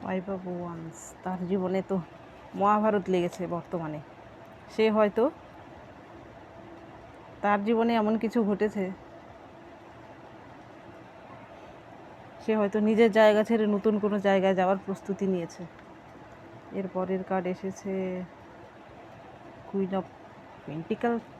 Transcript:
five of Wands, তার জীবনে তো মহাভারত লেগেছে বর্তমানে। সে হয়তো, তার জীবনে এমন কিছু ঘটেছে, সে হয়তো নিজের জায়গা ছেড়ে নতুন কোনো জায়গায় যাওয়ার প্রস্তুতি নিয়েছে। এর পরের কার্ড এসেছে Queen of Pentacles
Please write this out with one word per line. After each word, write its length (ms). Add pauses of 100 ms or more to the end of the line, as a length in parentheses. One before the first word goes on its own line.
five 260
of 80 (200)
Wands, 360 (260)
তার 240
জীবনে 400
তো 120 (540)
মহাভারত 540
লেগেছে 380
বর্তমানে। 540 (760)
সে 140
হয়তো, 400 (2000)
তার 220
জীবনে 300
এমন 240
কিছু 260
ঘটেছে, 460 (3500)
সে 100
হয়তো 240
নিজের 320
জায়গা 300
ছেড়ে 240
নতুন 320
কোনো 200
জায়গায় 360
যাওয়ার 220 (100)
প্রস্তুতি 400
নিয়েছে। 360 (1080)
এর 220
পরের 300
কার্ড 220
এসেছে 760 (1500)
Queen 320
of 60 (600)
Pentacles 580 (160)